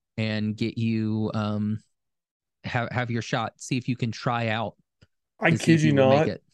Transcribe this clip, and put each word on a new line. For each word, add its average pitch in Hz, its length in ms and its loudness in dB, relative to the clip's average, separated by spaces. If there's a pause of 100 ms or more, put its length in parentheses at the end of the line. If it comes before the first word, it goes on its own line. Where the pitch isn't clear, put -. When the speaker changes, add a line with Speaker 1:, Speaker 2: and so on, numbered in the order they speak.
(180)
Speaker 1:
and 107 400 -2
get 113 200 -4
you, 110 580 -2
um, 107 440 -2 (840)
have, 120 260 -4
have 123 200 -4
your 117 100 -2
shot. 113 360 -4
See - 200 -6
if 120 100 -6
you 123 80 -2
can 117 160 -2
try 117 380 -2
out 110 260 -4 (640)
Speaker 2:
I 170 120 2
Speaker 1:
to 165 60 2
see - 80 -8
Speaker 2:
kid 165 100 6
Speaker 1:
if 156 80 4
Speaker 2:
you 156 60 4
Speaker 1:
you 139 60 4
will 135 120 6
make 139 140 6
Speaker 2:
not, 156 60 0
Speaker 1:
it. 95 160 -6 (100)